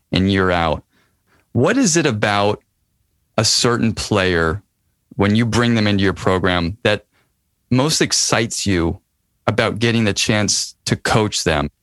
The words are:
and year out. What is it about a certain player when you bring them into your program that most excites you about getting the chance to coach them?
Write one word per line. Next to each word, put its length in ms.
and 220
year 180
out. 320
What 240
is 200
it 100
about 540
a 80
certain 500
player 680
when 220
you 100
bring 300
them 100
into 160
your 120
program 680
that 240
most 300
excites 680
you 340
about 320
getting 240
the 100
chance 600
to 100
coach 480
them? 260